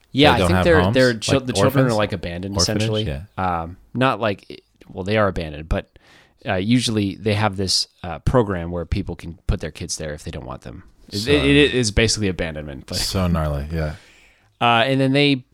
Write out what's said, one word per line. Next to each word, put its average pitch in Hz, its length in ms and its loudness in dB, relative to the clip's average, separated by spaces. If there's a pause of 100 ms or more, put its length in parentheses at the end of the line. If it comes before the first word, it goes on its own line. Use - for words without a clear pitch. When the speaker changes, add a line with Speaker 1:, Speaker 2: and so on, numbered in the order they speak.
(120)
Speaker 1:
Yeah, 139 200 6
Speaker 2:
they 123 40 4
Speaker 1:
I - 40 0
Speaker 2:
don't - 100 4
Speaker 1:
think 90 80 4
Speaker 2:
have 90 80 2
Speaker 1:
they're, 160 160 6
Speaker 2:
homes? 92 120 2
Speaker 1:
they're 127 200 4
chil-, 113 260 0
Speaker 2:
Like 123 80 -8
Speaker 1:
the 123 60 -4
children 131 320 2
Speaker 2:
orphans? 120 80 0
Speaker 1:
are, 107 40 2
like, 104 140 0
abandoned, 90 460 -6
Speaker 2:
Orphanage? 107 240 0
Speaker 1:
essentially. 110 220 -2
Speaker 2:
Yeah. 73 180 -6 (160)
Speaker 1:
Um, 87 400 -4 (160)
not 123 260 0
like, 101 420 -4 (280)
well, 92 160 -8
they 104 100 0
are 107 140 4
abandoned, 78 400 -8
but, 98 200 -2 (560)
uh, 113 100 -2
usually 107 600 0
they 104 180 -2
have 104 220 0
this, 95 320 -2 (160)
uh, 82 160 -10
program 95 520 0
where 85 120 -6
people 90 320 -4
can 85 320 -14
put 101 140 -2
their 78 100 -8
kids - 240 -10
there 76 180 -8
if 76 120 -14
they 85 60 -10
don't 76 140 -12
want 64 180 -14
them. - 200 -16 (240)
It, 101 120 -6
Speaker 2:
So 120 120 -2
Speaker 1:
it, 143 140 2
it 143 280 6
is 120 180 0
basically 107 360 2
abandonment, 76 600 -6
but 87 100 -8
Speaker 2:
So 95 300 -2
gnarly, 76 440 -2
yeah. 78 240 -4 (640)
Speaker 1:
Uh, 117 260 4
and 135 140 0
then 135 140 2
they 139 400 2